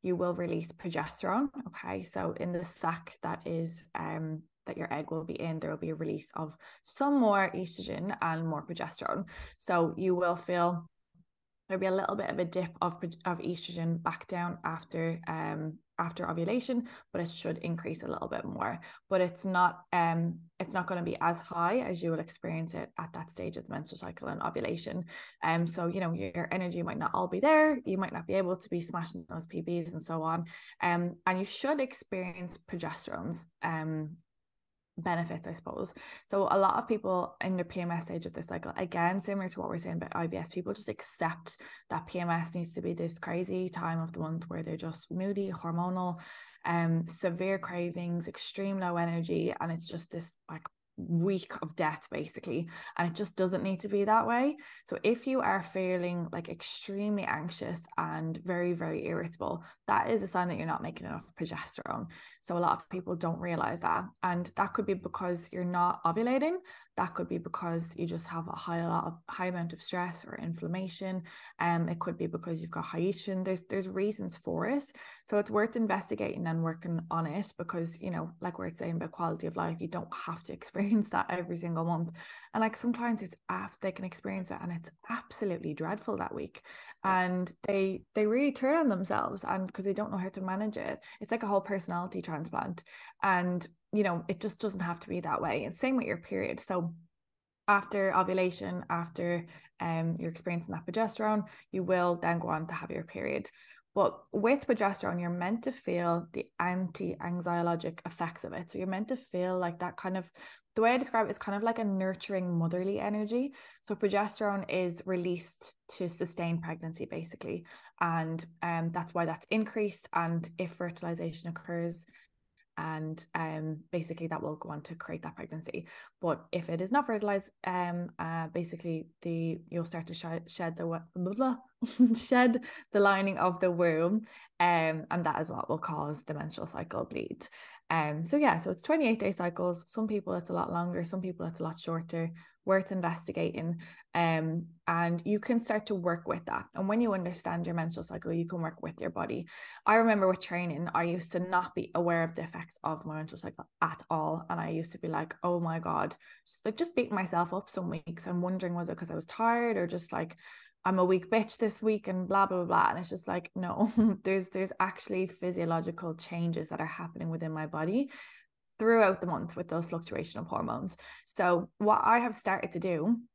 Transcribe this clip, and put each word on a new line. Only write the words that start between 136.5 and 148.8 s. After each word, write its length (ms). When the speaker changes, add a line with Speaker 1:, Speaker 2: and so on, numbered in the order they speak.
Speaker 1:
cycle 380
bleed. 420
Um, 340
so 120
yeah, 220
so 120
it's 120
twenty-eight 380
day 120
cycles. 540
Some 200
people 280
it's 160
a 40
lot 180
longer, 320
some 160
people 260
it's 140
a 40
lot 140
shorter. 540
Worth 260
investigating. 920
Um, 540
and 400
you 120
can 220
start 260
to 80
work 320
with 200
that. 180
And 140
when 140
you 100
understand 540
your 80
menstrual 300
cycle, 280
you 160
can 140
work 200